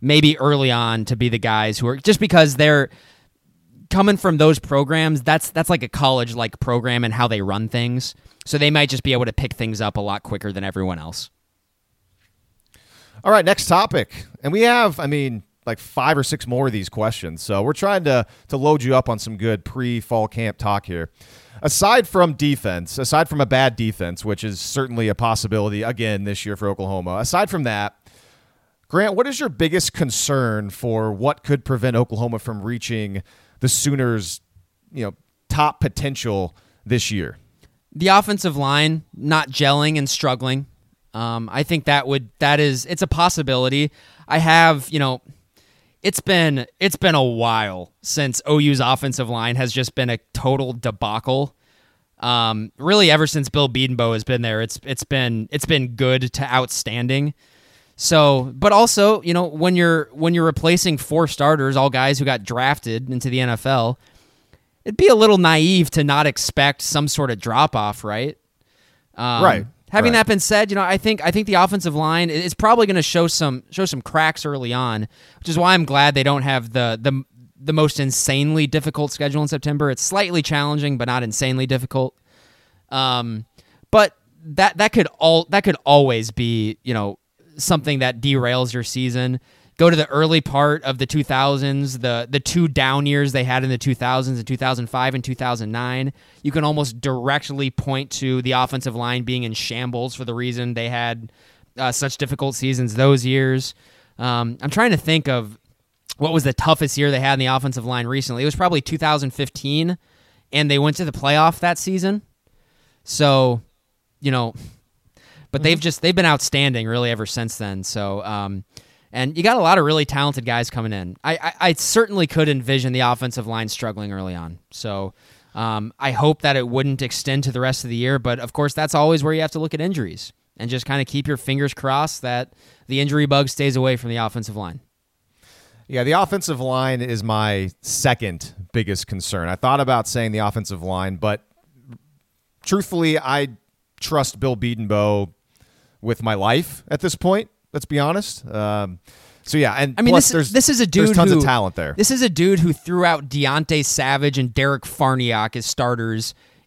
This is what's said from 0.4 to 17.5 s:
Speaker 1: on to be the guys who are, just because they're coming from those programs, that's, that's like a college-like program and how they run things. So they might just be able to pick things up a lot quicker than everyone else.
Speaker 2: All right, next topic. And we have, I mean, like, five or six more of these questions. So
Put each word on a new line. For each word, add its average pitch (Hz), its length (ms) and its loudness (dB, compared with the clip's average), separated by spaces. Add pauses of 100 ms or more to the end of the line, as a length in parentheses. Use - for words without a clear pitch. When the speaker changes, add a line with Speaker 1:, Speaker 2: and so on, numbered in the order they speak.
Speaker 1:
on 113 360 0
to 123 100 -2
be 120 140 0
the 113 100 -2
guys 110 400 -2
who 120 80 -2
are, 127 80 -2
just 170 240 0
because 160 380 4
they're 147 320 4 (1040)
coming 196 240 4
from 180 220 2
those 151 200 6
programs, 147 640 0
that's, 156 300 0
that's 160 180 -2
like 165 140 0
a 120 60 -8
college-like 120 720 -2
program 120 420 0
and 113 100 -2
how 120 140 0
they 110 140 -2
run 98 260 -2
things. 120 480 -4 (300)
So 151 120 -2
they 147 140 6
might 147 180 2
just 127 140 -6
be 139 80 0
able 123 140 0
to 113 80 -4
pick - 200 -4
things 110 280 -6
up 104 160 -4
a 104 40 -4
lot 101 220 -6
quicker 101 300 -8
than 98 100 -8
everyone 92 340 -4
else. 78 320 -12 (1900)
Speaker 2:
All 202 100 6
right, 208 100 8
next - 220 2
topic. 170 600 0 (140)
And 143 120 -2
we 208 80 2
have, 233 360 4
I 151 100 -4
mean, 135 360 -2 (220)
like, 113 120 -4
five 143 400 0
or 139 60 2
six - 240 -6
more 127 200 0
of 120 60 -2
these 98 140 -4
questions. 107 540 -4
So 98 200 -2